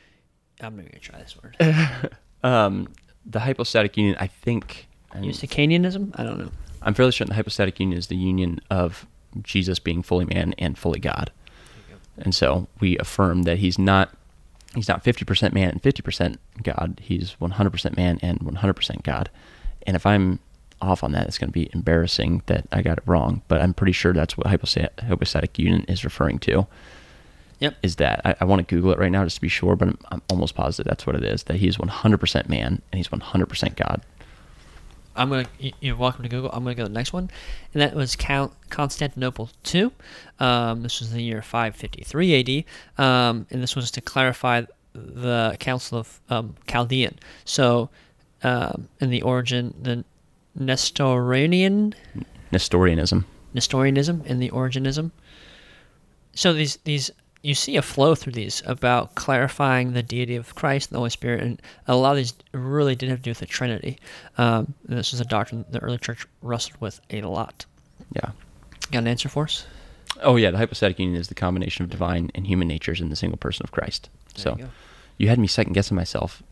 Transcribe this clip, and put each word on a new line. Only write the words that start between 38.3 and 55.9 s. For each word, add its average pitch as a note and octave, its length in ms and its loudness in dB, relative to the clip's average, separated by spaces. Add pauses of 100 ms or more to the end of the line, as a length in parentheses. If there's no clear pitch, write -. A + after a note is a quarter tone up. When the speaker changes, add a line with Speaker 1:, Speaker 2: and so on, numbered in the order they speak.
Speaker 1:
Constantinople C3 800 -4 (140)
two. G3+ 260 2 (480)
Um, A#2+ 440 0
this A#2+ 180 -6
was A2+ 100 -6
the A#2 100 -4
year A2+ 220 -4
five A2+ 320 -4
fifty-three D#3+ 600 -2
A B2+ 100 6
D. C3+ 200 -2 (320)
Um, B2 540 2
and B2+ 100 -4
this B2 140 -4
was A#2+ 160 -4
to B2 100 -8
clarify B2+ 640 0 (300)
the A#2+ 640 -2
Council B2 400 -4
of, - 220 -12 (100)
um, A2+ 240 -4 (140)
Chaldean. A#2+ 500 0 (260)
So, A#2+ 460 2 (540)
um, - 440 -2 (120)
in C3 100 0
the B2 120 0
origin, B2 600 -2
the A#2+ 220 -4 (500)
Nestorian? C#3 1400 2 (600)
Speaker 2:
Nestorianism. F2+ 720 4 (280)
Speaker 1:
Nestorianism C#3 760 0
and B2 140 -2
the B2 100 -2
Origenism. C3+ 600 -2 (1200)